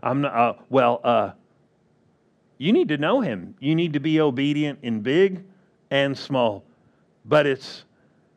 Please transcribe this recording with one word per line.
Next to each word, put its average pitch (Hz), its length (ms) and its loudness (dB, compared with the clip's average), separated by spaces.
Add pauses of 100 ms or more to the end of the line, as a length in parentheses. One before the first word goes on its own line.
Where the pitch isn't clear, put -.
"I'm 131 180 -2
not," 139 140 -2
uh, 117 200 2 (140)
well, 123 360 2
uh, 107 260 2 (1300)
you 160 140 0
need 330 160 2
to 151 100 -2
know 185 220 0
him. 101 400 -6
You 147 140 0
need 165 200 -2
to 143 60 -2
be 156 200 0
obedient 143 600 -2
in 113 180 -4
big 175 440 0 (460)
and 139 280 0
small. 117 460 -2 (600)
But 147 220 4
it's - 380 -6 (520)